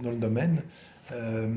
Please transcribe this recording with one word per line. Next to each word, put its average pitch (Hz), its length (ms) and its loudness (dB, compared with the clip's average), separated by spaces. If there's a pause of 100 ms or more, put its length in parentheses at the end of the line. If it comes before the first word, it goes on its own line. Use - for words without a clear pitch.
dans 120 80 -4
le 120 60 -2
domaine. 120 460 2 (500)
Euh, 113 340 -2 (100)